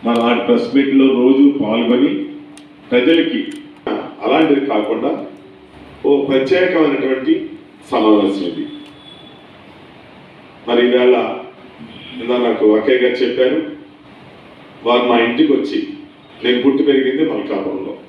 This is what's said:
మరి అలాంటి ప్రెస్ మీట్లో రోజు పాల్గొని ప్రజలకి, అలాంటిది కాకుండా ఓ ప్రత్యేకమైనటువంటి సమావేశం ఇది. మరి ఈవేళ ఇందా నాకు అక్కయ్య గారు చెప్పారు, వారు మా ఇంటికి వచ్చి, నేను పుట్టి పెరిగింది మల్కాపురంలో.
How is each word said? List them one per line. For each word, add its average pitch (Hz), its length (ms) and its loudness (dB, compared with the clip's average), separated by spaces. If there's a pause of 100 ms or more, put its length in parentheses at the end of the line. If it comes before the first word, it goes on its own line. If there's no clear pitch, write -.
మరి 233 160 0
అలాంటి 233 240 0
ప్రెస్ - 300 0
మీట్లో 135 320 4
రోజు 135 560 2
పాల్గొని 117 640 -2 (680)
ప్రజలకి, 165 560 2 (760)
అలాంటిది 143 440 2
కాకుండా 117 580 -4 (840)
ఓ 139 180 2
ప్రత్యేకమైనటువంటి 139 1300 0 (400)
సమావేశం 101 560 2
ఇది. - 200 -8 (2000)
మరి 123 200 2
ఈవేళ 123 500 2 (840)
ఇందా 120 140 -2
నాకు 107 400 2
అక్కయ్య 123 220 2
గారు 123 160 2
చెప్పారు, 139 480 0 (1200)
వారు 123 240 2
మా 120 100 2
ఇంటికి 123 340 2
వచ్చి, - 360 -2 (560)
నేను 123 180 0
పుట్టి 135 200 2
పెరిగింది 139 480 2
మల్కాపురంలో. 98 680 -6 (120)